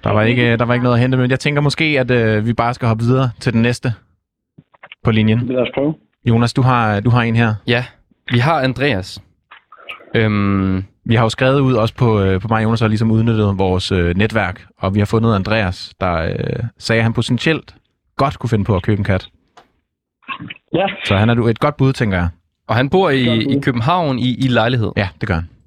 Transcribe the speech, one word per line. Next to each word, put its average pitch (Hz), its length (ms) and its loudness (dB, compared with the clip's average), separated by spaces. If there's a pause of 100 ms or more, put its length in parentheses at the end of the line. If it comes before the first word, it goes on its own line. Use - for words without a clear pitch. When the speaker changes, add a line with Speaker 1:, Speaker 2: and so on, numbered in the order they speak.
Speaker 1:
der 107 80 0
var 107 100 2
ikke, 120 340 2
der 120 80 0
var 120 100 0
ikke 123 100 -2
noget 123 120 2
at 117 60 4
hente, 131 160 2
men 127 120 0
jeg 131 100 0
tænker 147 220 -2
måske, 147 220 0 (160)
at, 123 100 -2
øh, 110 360 2
vi 117 60 0
bare 117 220 0
skal - 140 -2
hoppe 113 160 0
videre 127 260 2 (100)
til 123 120 -2
den 113 100 2
næste 120 260 0 (1160)
på 120 60 2
linjen. 110 360 2
Speaker 2:
Lad 127 160 -4
os 113 120 -2
prøve. 147 200 -2 (340)
Speaker 1:
Jonas, 117 260 2
du 139 80 2
har, 117 380 2
du 120 100 0
har 117 120 4
en 113 140 0
her. 117 180 2 (120)
Speaker 3:
Ja, 120 180 0 (480)
vi 120 60 2
har 147 240 0
Andreas. 120 600 -2 (920)
Øhm. 98 680 0 (200)
Speaker 1:
Vi 117 100 0
har 117 100 4
jo 113 40 2
skrevet 135 320 0
ud 131 140 2
også 113 200 0
på, 110 280 2
øh, 95 180 0
på 104 80 -8
mig 110 100 0
og 110 60 0
Jonas, 113 180 0
og 110 60 2
ligesom 110 220 0
udnyttet 110 480 2
vores, 92 340 0
øh, 87 240 0
netværk, 104 500 -2 (120)
og 98 160 -2
vi 107 40 2
har 104 80 2
fundet 113 280 2
Andreas, 98 680 -2
der, 90 140 0 (100)
øh, - 400 -4 (140)
sagde, 113 220 0
at 113 40 2
han 113 80 2
potentielt 123 600 -2 (420)
godt 139 220 -2
kunne 120 120 -6
finde 104 140 0
på 98 120 0
at 90 60 -2
købe 107 160 0
en 101 60 -2
kat. 95 240 -2 (1500)
Speaker 2:
Ja. 127 120 0 (180)
Speaker 1:
Så 101 120 0
han 107 140 2
er 120 40 2
du 117 140 0
et 113 120 -2
godt 147 160 -2
bud, 135 160 2
tænker 104 240 -2
jeg. 87 120 0 (400)
Speaker 3:
Og 110 60 -2
han 131 160 0
bor 185 200 2
i, 131 160 0
Speaker 2:
Godt 113 180 0
bud. 139 120 -2
Speaker 3:
i 143 40 0
København 139 580 0
i, 123 100 -2 (160)
i 131 40 2
lejlighed. 117 480 0
Speaker 1:
Ja, 101 120 -2 (120)
det 107 80 -6
gør 95 60 0
han. 85 140 -4 (180)